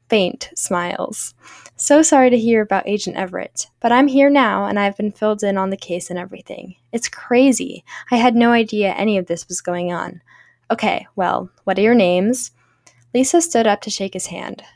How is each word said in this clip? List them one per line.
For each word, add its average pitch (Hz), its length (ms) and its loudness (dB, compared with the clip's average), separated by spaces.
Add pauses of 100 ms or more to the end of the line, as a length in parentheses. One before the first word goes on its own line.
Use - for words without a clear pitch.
faint - 460 0
smiles. - 800 -6 (420)
"So 294 260 4
sorry 262 280 6
to 240 80 4
hear 226 240 2
about 196 260 -2
Agent 202 280 -4
Everett, - 500 -8 (140)
but 233 120 0
I'm 269 140 4
here 277 240 4
now 202 360 2
and 202 120 -2
I've 202 180 -2
been 214 160 -4
filled 214 300 -2
in 202 160 0
on 190 120 -2
the 196 60 -6
case 180 320 -8
and 180 100 -8
everything. 185 580 -16 (160)
It's 233 160 -6
crazy. 247 760 0 (260)
I 247 60 2
had 233 200 4
no 233 160 4
idea 214 420 0
any 208 240 0
of 180 80 -4
this 170 220 -8
was 180 120 -10
going 175 320 -6
on." 170 300 -10 (480)
"Okay, - 360 -2 (100)
well, 185 340 -2 (140)
what 190 140 -2
are 202 40 2
your 226 120 4
names?" 196 580 2 (600)
Lisa 262 300 2
stood 233 240 0
up 208 160 0
to 208 80 -10
shake 196 240 -8
his 185 140 -8
hand. - 340 -14 (140)